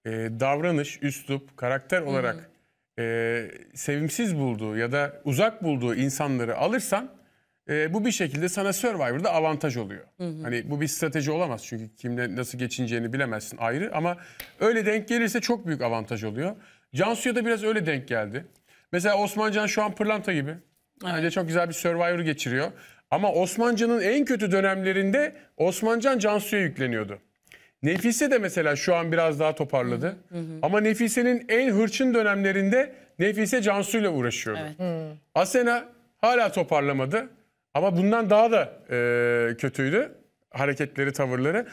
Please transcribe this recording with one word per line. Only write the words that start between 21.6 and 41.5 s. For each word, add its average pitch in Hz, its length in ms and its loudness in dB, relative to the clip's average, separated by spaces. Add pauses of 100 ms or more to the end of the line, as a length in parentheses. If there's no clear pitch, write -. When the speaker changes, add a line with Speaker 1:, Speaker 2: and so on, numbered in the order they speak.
Speaker 1:
bir 165 60 -8
Survivor 170 460 0
geçiriyor. 147 520 -2 (380)
Ama 185 220 2
Osmancan'ın 233 680 2
en 240 240 2
kötü 214 280 0
dönemlerinde 196 840 2 (200)
Osmancan 226 600 2
Cansu'ya 208 440 2
yükleniyordu. 117 560 -2 (640)
Nefise 226 480 2
de 262 80 4
mesela 165 380 0
şu 175 180 2
an 170 180 0
biraz 165 280 2
daha 156 140 2
toparladı. 127 520 -2
Speaker 2:
Hı 190 280 -10
hı, 175 40 -8
hı 170 40 -6
hı. 160 200 -10
Speaker 1:
Ama 190 180 2
Nefise'nin 233 680 2
en 247 240 2
hırçın 226 420 2
dönemlerinde 202 800 2 (260)
Nefise 214 440 2
Cansu'yla 202 480 2
uğraşıyordu. 120 560 -2
Speaker 2:
Evet. 156 120 -12
Speaker 3:
Hı. 165 340 -6 (220)
Speaker 1:
Asena 240 500 2 (360)
hala 233 320 4
toparlamadı. 147 760 0 (460)
Ama 175 220 2
bundan 208 340 2
daha 220 200 8
da, 214 220 2 (180)
e, 120 680 2
kötüydü. 143 560 0 (380)
Hareketleri, 139 600 -2
tavırları. 139 600 0